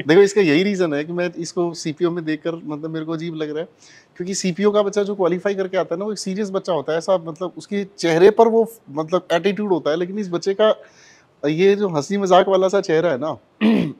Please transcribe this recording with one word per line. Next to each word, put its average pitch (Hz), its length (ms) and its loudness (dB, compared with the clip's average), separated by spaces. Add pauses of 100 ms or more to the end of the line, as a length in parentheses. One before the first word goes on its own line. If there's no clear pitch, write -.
देखो, 170 140 8
इसका 202 200 4
यही 165 220 4
reason 185 300 -2
है 143 100 -2
कि 170 100 -10
मैं 175 240 -4
इसको 170 360 -4
सीपीओ 165 380 -4
में 170 140 -6
देखकर 156 300 -4
मतलब 151 340 -10
मेरे 160 160 -8
को 160 60 -6
अजीब 165 240 -8
लग 156 140 -6
रहा 151 100 -8
है, 180 80 -8 (500)
क्योंकि 185 180 -6
सीपीओ 196 360 0
का 208 100 4
बच्चा 202 220 0
जो 202 120 -6
qualify 185 400 0
करके 190 220 -4
आता 170 180 -2
है 175 40 -4
ना, 202 60 -6
वो 220 60 -6
एक 202 80 -8
सीरियस 190 320 -6
बच्चा 190 220 -4
होता 151 180 -2
है, 160 60 0
ऐसा 185 200 0
मतलब 165 400 -8
उसके 202 260 -6 (140)
चेहरे 170 320 6
पर 226 180 6
वो 226 240 2 (200)
मतलब 160 400 -4
attitude 196 380 0
होता 151 220 0
है, 160 60 0
लेकिन 185 220 -6
इस 196 100 -6
बच्चे 170 240 -2
का 214 220 4 (680)
ये 180 300 2
जो 202 140 -2
हंसी 160 280 -2
मजाक 190 300 4
वाला 190 200 2
सा 190 140 0
चेहरा 170 280 0
है 135 80 -2
ना, 143 200 -6 (240)
<clears throat> 202 380 2